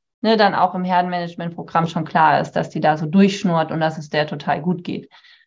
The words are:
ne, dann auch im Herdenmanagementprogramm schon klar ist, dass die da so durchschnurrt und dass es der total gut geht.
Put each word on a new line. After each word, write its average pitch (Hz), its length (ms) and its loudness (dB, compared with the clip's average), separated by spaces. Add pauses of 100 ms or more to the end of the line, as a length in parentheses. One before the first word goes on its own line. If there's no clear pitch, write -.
(200)
ne, 220 160 2
dann 202 180 4
auch 180 220 0
im 180 80 -4
Herdenmanagementprogramm 175 1040 -2
schon 165 160 -4
klar 151 360 4
ist, 147 120 -6
dass - 180 -2
die 156 100 -8
da 156 160 2
so 156 100 -4
durchschnurrt 170 680 2
und 160 80 -4
dass 160 180 -2
es 151 120 -14
der 151 180 0
total 147 320 -4
gut 175 240 -4
geht. - 240 -8 (380)